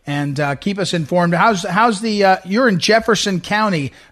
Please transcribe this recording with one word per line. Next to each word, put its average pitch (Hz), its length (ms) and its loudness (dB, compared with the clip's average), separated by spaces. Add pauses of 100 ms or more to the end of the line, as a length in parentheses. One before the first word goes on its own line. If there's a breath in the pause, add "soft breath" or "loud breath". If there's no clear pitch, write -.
and, 143 320 -4
uh, 143 160 -2
keep 202 240 -6
us 185 120 -4
informed. 175 440 0
How's, 190 280 2
how's 208 380 0
the, 214 220 -2
uh, 190 220 4
you're 214 220 2
in 190 120 2
Jefferson 214 640 0
County, 202 500 -2 (200 loud breath)